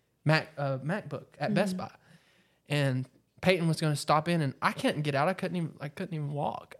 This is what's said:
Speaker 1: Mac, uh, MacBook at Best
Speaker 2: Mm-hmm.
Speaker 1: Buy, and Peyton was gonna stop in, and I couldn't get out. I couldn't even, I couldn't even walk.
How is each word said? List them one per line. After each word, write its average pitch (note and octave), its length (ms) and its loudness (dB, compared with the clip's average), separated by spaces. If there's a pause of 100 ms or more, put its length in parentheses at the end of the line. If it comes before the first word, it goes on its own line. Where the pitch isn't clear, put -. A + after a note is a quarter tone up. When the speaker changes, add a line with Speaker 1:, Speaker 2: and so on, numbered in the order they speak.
(240)
Speaker 1:
Mac, D#3 240 4 (100)
uh, C3+ 200 -2
MacBook D3+ 460 -6 (140)
at C#3+ 160 0
Best F#3 220 2
Speaker 2:
Mm-hmm. - 100 -8
Speaker 1:
Buy, - 40 -14 (800)
and C#3 400 0 (320)
Peyton E3+ 280 4
was D#3 120 2
gonna D3+ 160 2
stop D#3 320 2
in, F3 120 2
and C3+ 220 0
I G#3+ 100 2
couldn't A3 300 -2
get D3 120 0
out. C#3 140 2
I F#3+ 60 0
couldn't F3+ 220 -6
even, E3 240 -4
I D3 80 -8
couldn't F3 260 -8
even D3 180 -6
walk. C#3 480 -6